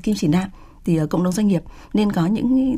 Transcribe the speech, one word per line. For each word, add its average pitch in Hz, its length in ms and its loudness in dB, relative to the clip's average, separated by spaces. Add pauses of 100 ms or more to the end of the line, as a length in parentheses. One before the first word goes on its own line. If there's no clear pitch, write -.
kim 214 140 0
chỉ 165 100 -2
nam, 180 220 0 (360)
thì, 170 100 2
ờ, 156 120 0
cộng 165 160 0
đồng 180 100 0
doanh 208 140 0
nghiệp 196 160 2 (300)
nên 208 180 2
có 175 140 0
những, 254 520 0